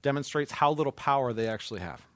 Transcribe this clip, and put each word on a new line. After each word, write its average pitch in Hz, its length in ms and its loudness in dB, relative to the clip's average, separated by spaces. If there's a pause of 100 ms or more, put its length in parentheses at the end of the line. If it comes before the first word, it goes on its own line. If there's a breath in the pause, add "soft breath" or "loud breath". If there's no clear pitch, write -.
demonstrates 143 500 -2
how 151 200 4
little 151 200 0
power 139 400 2
they 113 160 0
actually 110 320 -6
have 87 220 -8 (140)